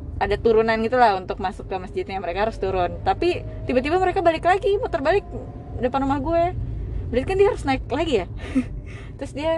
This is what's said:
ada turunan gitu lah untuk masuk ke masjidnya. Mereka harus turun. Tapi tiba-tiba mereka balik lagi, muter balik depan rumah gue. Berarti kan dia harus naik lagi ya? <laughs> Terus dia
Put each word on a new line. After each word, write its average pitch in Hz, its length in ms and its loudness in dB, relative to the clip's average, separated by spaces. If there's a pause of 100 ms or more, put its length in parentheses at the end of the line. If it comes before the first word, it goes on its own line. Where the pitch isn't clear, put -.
(160)
ada 202 220 0
turunan 226 420 4
gitu 226 160 0
lah 233 220 6
untuk 185 220 -6
masuk - 280 -6
ke 208 80 -6
masjidnya. 185 440 -6
Mereka 185 280 -2
harus 220 100 -2
turun. 185 460 -2
Tapi 330 320 2 (300)
tiba-tiba 277 340 2
mereka 370 220 2
balik 339 220 4
lagi, 392 340 2
muter 440 240 -2
balik 339 260 2 (500)
depan 254 240 0
rumah 277 180 0
gue. 339 260 2 (640)
Berarti 247 180 0
kan 381 100 0
dia 403 140 8
harus - 140 -4
naik 262 240 0
lagi 302 280 0
ya? 180 100 2 (480)
<laughs> - 420 -12
Terus - 160 -10
dia 311 260 0